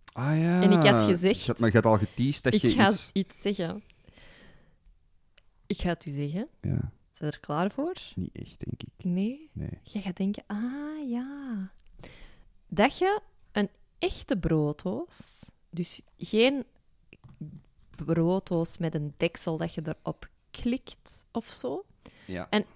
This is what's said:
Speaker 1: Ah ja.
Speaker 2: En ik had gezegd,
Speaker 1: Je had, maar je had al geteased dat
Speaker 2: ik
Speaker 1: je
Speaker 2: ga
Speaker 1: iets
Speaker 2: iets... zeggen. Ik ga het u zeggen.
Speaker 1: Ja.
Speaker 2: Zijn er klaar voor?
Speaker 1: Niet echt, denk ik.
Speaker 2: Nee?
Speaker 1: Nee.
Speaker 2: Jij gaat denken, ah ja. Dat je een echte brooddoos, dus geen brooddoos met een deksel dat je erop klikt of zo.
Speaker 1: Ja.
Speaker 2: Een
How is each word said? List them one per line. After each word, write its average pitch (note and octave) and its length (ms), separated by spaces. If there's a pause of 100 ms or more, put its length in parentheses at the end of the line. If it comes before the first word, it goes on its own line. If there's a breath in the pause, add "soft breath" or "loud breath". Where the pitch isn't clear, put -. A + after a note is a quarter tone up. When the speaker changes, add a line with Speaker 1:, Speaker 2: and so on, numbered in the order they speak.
(120)
Speaker 1:
Ah D3 260
ja. F3 240
Speaker 2:
En F#3 100
ik E3+ 100
had C#3 180
gezegd, F3+ 400
Speaker 1:
Je - 60
had, A#2+ 120
maar A#2 120
je A2 60
had A2+ 100
al A2 120
geteased B2 440
dat B2 120
Speaker 2:
ik G#3+ 60
Speaker 1:
je A#2+ 100
Speaker 2:
ga G3+ 180
Speaker 1:
iets G3+ 240
Speaker 2:
iets... - 280
zeggen. G3 420 (1800 soft breath)
Ik - 140
ga F#3 80
het E3+ 180
u D#3 40
zeggen. D3 360 (140)
Speaker 1:
Ja. - 300 (220)
Speaker 2:
Zijn D3+ 180
er - 100
klaar E3 300
voor? E4+ 240 (200)
Speaker 1:
Niet - 220
echt, - 280
denk - 180
ik. - 220
Speaker 2:
Nee? A3 480
Speaker 1:
Nee. - 300
Speaker 2:
Jij - 200
gaat F#3 140
denken, G3 300
ah C#4 640
ja. B3 600 (1000 loud breath)
Dat G#3 300
je G4 220 (320)
een G#3 160 (300)
echte - 400
brooddoos, E3 1040 (280)
dus F3 300 (180)
geen B3 460 (1400)
brooddoos E3+ 720
met E3 160
een D3 220
deksel E3+ 400
dat E3 180
je E3 100
erop - 440 (220)
klikt - 840
of A3+ 140
zo. C#4 380 (400 loud breath)
Speaker 1:
Ja. F3+ 260
Speaker 2:
Een G#3 140 (120)